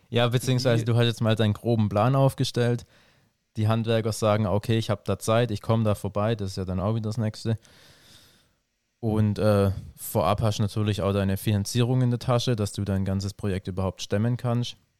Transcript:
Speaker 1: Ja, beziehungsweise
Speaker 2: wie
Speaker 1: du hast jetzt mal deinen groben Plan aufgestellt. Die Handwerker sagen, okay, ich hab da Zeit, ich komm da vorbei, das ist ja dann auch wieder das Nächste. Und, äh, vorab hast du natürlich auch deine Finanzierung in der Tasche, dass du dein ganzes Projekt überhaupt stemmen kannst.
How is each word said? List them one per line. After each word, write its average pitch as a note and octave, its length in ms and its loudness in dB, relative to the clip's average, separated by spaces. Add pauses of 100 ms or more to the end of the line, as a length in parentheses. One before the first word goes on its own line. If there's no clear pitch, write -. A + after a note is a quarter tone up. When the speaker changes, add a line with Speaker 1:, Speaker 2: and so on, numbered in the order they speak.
Speaker 1:
Ja, A#2 180 2
beziehungsweise B2 540 2
Speaker 2:
wie A2 40 -4
Speaker 1:
du A#2+ 100 2
hast A#2+ 100 4
jetzt A#2 160 -2
mal A2 140 2
deinen G#2+ 180 2
groben A2 340 2
Plan G#2 280 2
aufgestellt. B2 720 0 (720)
Die A2 100 2
Handwerker A2+ 440 0
sagen, G#2+ 340 2
okay, G#2 320 0
ich A2 120 -2
hab G#2+ 160 -4
da G2+ 120 -2
Zeit, A2+ 340 0
ich G2+ 100 -6
komm A2+ 220 0
da G#2 120 2
vorbei, G#2 400 -2
das G2 160 -6
ist - 60 -12
ja F#2+ 80 -6
dann F#2 140 -4
auch G#2 160 0
wieder A2 140 -4
das G#2+ 80 -8
Nächste. A2 400 -2 (1400)
Und, G#2+ 400 0
äh, G2+ 320 4 (240)
vorab G2+ 460 0
hast G#2+ 180 0
du - 20 0
natürlich G#2 400 -2
auch G2 120 2
deine G2 240 0
Finanzierung A#2+ 680 0
in A#2+ 80 0
der A#2+ 80 -2
Tasche, B2 360 0
dass G#2 180 -2
du G2+ 100 -4
dein G2 220 -2
ganzes G2 280 -2
Projekt G2 340 -6
überhaupt F#2+ 360 -4
stemmen A2+ 340 -2
kannst. A#2+ 400 -4 (220)